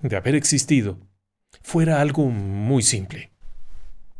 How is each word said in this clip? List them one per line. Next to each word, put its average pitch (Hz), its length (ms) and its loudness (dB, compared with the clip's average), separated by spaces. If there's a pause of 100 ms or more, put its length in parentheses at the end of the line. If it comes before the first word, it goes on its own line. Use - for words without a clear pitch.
de 113 140 -2
haber 127 200 2
existido, 131 640 2 (640)
fuera 160 380 2
algo 147 260 2
muy 107 560 0
simple. - 500 -2 (880)